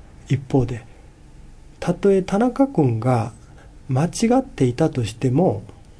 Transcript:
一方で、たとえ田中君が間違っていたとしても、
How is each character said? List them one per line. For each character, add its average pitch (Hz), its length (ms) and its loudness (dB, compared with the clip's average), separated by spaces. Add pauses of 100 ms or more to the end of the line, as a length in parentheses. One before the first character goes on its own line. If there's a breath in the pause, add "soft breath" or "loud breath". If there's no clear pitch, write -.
(280)
一 - 220 0
方 131 160 2
で、 117 200 -8 (960)
た 175 140 -2
と 196 180 2
え 190 120 4
田 190 140 -4
中 254 300 2
君 127 320 0
が 117 320 0 (560 loud breath)
間 139 180 0
違 226 340 2
っ 262 40 0
て - 220 -2
い 123 80 2
た 160 160 0
と 123 160 -2
し - 80 -8
て 135 160 -2
も、 127 340 0 (360)